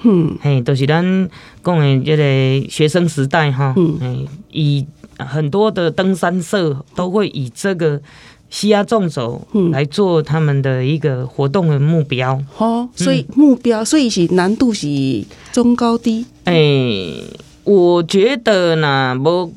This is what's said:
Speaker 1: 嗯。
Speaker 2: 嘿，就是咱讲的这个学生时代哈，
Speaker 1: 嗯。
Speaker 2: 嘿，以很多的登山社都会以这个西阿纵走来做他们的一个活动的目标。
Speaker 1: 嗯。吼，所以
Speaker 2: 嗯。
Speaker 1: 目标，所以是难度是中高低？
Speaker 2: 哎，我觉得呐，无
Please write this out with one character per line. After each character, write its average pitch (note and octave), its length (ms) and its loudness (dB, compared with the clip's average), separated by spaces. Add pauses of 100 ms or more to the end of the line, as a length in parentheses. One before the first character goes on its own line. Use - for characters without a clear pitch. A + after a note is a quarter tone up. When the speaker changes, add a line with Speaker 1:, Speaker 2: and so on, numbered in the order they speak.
Speaker 1:
嗯。 F3 380 2
Speaker 2:
嘿， C#3 220 0
就 C#3+ 120 0
是 C3 100 0
咱 F3+ 440 0 (340)
讲 F3 160 0
的 C3+ 260 2
这 D3+ 120 0
个 C3+ 520 0
学 D3+ 200 0
生 F3 200 0
时 C#3+ 160 -2
代 D3 280 0
哈， C3+ 240 -2
Speaker 1:
嗯。 E3 240 2
Speaker 2:
嘿， B2+ 280 -6 (220)
以 C#3+ 340 -2 (340)
很 D3 300 -4
多 G#3 220 0
的 F#3 180 -2
登 F#3+ 260 0
山 F3+ 280 -2
社 D#3 420 -2 (120)
都 F3+ 140 -4
会 G3+ 180 0
以 C3 200 -8
这 G3 260 -4
个 D#3 260 -2 (480)
西 G#3 240 0
阿 G3+ 120 2
纵 G3+ 240 0
走 B2 380 -6 (260)
来 C#3 120 0
做 E3+ 380 0
他 D#3 160 -2
们 C#3+ 240 0
的 C3 220 -2
一 D3 120 0
个 C3 300 -2
活 C#3 220 -2
动 E3+ 200 0
的 D3 100 2
目 D#3 260 2
标。 C3 300 -2
Speaker 1:
嗯。 C3+ 200 -6
吼， A#3 400 -2
所 A3 180 -2
以 B3+ 180 -2
Speaker 2:
嗯。 - 60 -10
Speaker 1:
目 C#4 200 6
标， A3+ 280 0
所 D#4 140 2
以 C4 100 2
是 F3 260 0
难 F#3 220 2
度 B3 160 2
是 G3+ 140 -6 (680)
中 A#3+ 220 2
高 A#3 240 0
低？ A3+ 260 -4 (200)
Speaker 2:
哎， F3+ 100 0 (1120)
我 F3 400 4
觉 G3 340 2
得 F3+ 380 2
呐， C3+ 380 0
无 E3+ 420 0